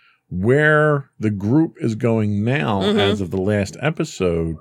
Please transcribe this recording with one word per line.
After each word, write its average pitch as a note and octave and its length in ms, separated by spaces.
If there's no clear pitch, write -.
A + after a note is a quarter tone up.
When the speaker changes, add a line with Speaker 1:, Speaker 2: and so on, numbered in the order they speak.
Speaker 1:
where D3 800
the G#2+ 120
group A#2+ 500
is A2+ 140
going G#2+ 480
now, B2 400
Speaker 2:
Mm-hmm. G#3 160
Speaker 1:
as G3+ 220
of F2+ 100
the F#2+ 100
last G#2 400
episode, E2+ 800